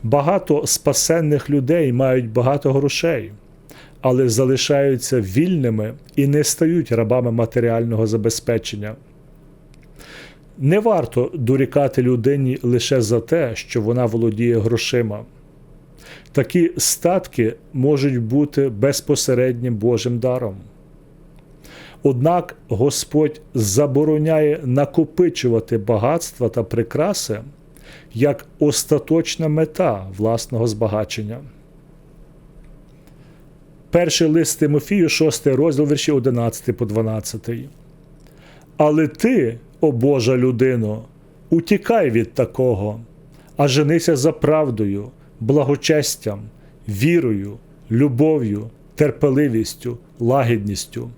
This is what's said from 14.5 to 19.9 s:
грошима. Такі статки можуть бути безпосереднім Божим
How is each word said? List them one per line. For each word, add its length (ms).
грошима. 680
Такі 440
статки 800
можуть 460
бути 500
безпосереднім 1040
Божим 440